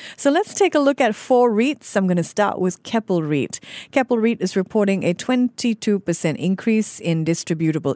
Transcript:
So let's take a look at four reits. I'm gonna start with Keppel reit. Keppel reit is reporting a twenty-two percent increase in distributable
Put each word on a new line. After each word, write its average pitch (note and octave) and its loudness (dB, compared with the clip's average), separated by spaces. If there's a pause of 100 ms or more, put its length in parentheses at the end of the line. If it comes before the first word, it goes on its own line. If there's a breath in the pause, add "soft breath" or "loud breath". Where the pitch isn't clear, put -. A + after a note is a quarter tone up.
(180 loud breath)
So C#4+ 2
let's F4+ 0
take F#4+ 2
a D#4 2
look C#4 2
at A#3 2
four B3 2
reits. A#3 0
I'm G3 2
gonna F3 2
start G3+ -2
with F#3 -2
Keppel G3+ -2
reit. D3 -2 (320 loud breath)
Keppel B3 0
reit A3+ 0
is F#3 -2
reporting G3 0
a F3 0
twenty-two A#3+ 0
percent E3+ -2
increase G#3 0
in E3 -2
distributable D#3+ 0